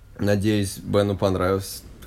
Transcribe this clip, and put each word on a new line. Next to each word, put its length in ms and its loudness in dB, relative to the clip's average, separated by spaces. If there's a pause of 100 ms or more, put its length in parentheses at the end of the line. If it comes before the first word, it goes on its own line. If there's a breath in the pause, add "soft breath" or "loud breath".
(200)
Надеюсь, 600 0
Бену 360 2
понравилось 680 0 (220)